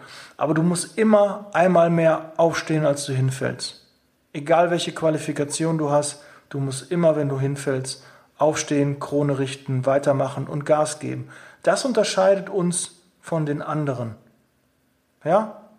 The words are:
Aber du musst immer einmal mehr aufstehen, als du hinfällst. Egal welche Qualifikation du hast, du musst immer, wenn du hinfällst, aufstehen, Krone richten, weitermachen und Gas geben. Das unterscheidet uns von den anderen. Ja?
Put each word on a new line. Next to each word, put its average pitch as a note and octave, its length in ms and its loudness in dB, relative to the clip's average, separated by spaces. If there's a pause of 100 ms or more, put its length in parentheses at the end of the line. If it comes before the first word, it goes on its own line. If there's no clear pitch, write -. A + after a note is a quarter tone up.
(360)
Aber D3+ 180 -2
du D#3 100 2
musst F3 340 -2
immer G#3 560 4
einmal E3+ 360 6
mehr E3 460 2
aufstehen, D#3 500 0
als C#3+ 200 0
du C#3 80 -6
hinfällst. B2+ 720 -4 (460)
Egal E3 360 2
welche E3+ 220 -2
Qualifikation D#3 840 -2
du D3 140 -2
hast, D3 300 0 (280)
du C#3+ 100 -6
musst C3+ 320 -6
immer, E3+ 240 4
wenn D3 140 -2
du C3+ 100 -2
hinfällst, C#3 640 -4 (340)
aufstehen, C#3+ 640 0
Krone C#3+ 400 0
richten, C3 460 -4
weitermachen C3+ 600 0
und D3 180 -6
Gas D3+ 340 2
geben. B2+ 300 -8 (340)
Das G3 220 2
unterscheidet G3 640 2
uns F3 520 -4 (200)
von D#3+ 240 -2
den C#3+ 160 -4
anderen. C3+ 540 -4 (1080)
Ja? G#3 380 0 (180)